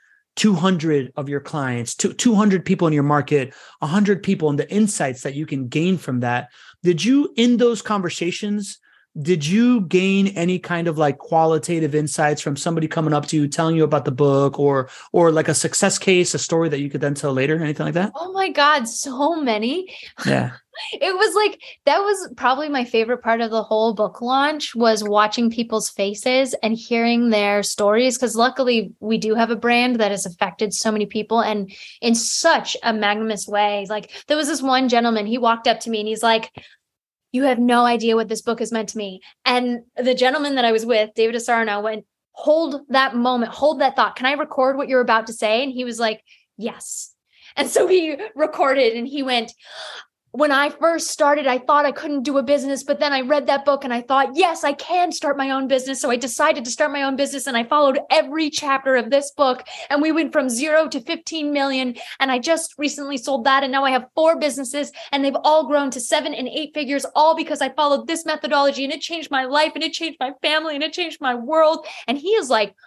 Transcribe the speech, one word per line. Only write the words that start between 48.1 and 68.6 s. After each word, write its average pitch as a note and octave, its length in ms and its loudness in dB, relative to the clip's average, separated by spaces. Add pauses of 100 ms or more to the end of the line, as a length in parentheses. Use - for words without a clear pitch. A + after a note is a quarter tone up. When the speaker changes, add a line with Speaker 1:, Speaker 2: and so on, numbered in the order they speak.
Speaker 2:
recorded C4+ 560 2
and A#3+ 160 -6
he C#4 160 -6
went, A#3+ 280 -2 (800)
"When D4 200 2
I C#4+ 160 2
first D#4+ 400 0
started, D4 380 2
I B3+ 100 2
thought D4 300 2
I C#4 40 0
couldn't D4 320 -6
do C#4 140 -2
a C#4 60 4
business, C4+ 420 0
but C#4+ 160 -2
then D4 140 0
I C4 80 -2
read C4 240 0
that C#4 180 2
book C#4 180 2
and B3 120 -4
I A#3+ 80 -4
thought, C4 340 0
'Yes, E4+ 260 0
I C#4+ 120 0
can F4 360 0
start C#4+ 280 -4
my C4+ 120 -2
own C4+ 180 -2
business.' C4+ 340 -2
So C#4 80 0
I B3 60 2
decided C4+ 500 0
to B3+ 40 -8
start D4 220 0
my C#4+ 100 -4
own C4+ 140 -2
business C4+ 300 -4
and B3+ 100 -2
I A#3 80 0
followed C#4+ 340 2 (120)
every D4+ 400 2
chapter C4+ 440 0
of A3+ 140 0
this C#4 220 0
book. B3+ 360 0 (220)
And D4 140 0
we D#4 100 2
went D4+ 220 0
from C4+ 160 2
zero D4+ 380 2
to C#4 120 -6
fifteen D#4+ 500 -6
million. C4 460 -2 (240)
And C4+ 100 0
I B3+ 80 0
just D#4+ 380 -2
recently C#4+ 400 -4
sold B3 280 -4
that. C4+ 180 4
And C4 100 -4
now C4+ 120 0
I C4+ 60 2
have B3+ 140 0 (100)
four D#4+ 240 4
businesses C#4 540 -4 (200)
and C#4 120 0
they've C4+ 200 -2
all D#4 220 4
grown C#4+ 260 0
to B3+ 80 -8
seven D4 340 -2
and B3+ 120 -8
eight D4 280 -8
figures, C#4 320 -4 (100)
all D#4 180 6
because D#4 280 -4
I C4 80 -2
followed C#4+ 360 0
this E4 200 -6
methodology, C#4+ 580 0